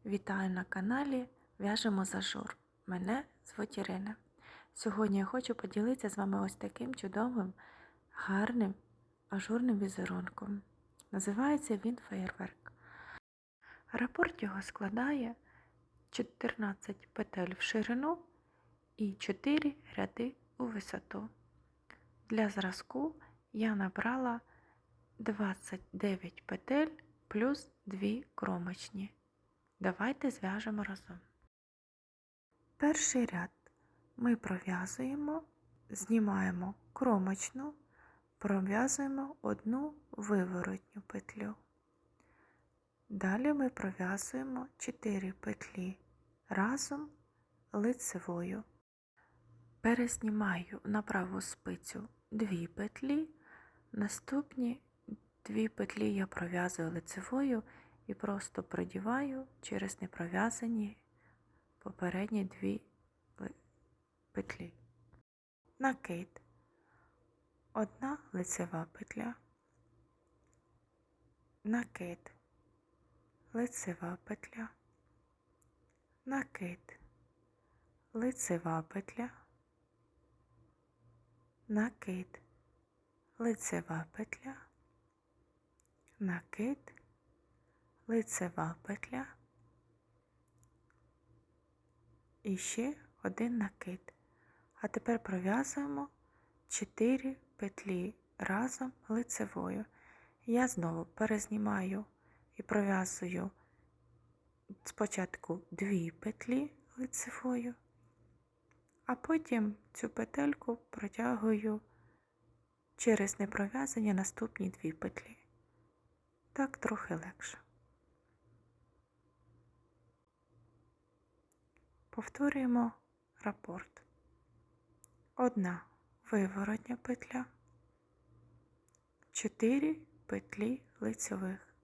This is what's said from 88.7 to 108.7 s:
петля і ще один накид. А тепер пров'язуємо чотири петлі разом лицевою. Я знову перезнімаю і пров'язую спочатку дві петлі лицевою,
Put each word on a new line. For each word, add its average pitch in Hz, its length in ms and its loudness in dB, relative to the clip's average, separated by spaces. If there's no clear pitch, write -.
петля 254 440 -6
і 196 140 0
ще 269 380 0
один 233 340 0
накид. - 560 -4
А 208 60 -2
тепер 226 360 0
пров'язуємо 277 840 0
чотири 262 680 2
петлі 196 600 -4
разом 226 560 0
лицевою. 214 800 -2
Я 240 220 6
знову 170 380 0
перезнімаю 208 1000 0
і - 80 -10
пров'язую 190 880 2
спочатку - 800 -2
дві 175 400 0
петлі 254 600 -2
лицевою, 247 800 -4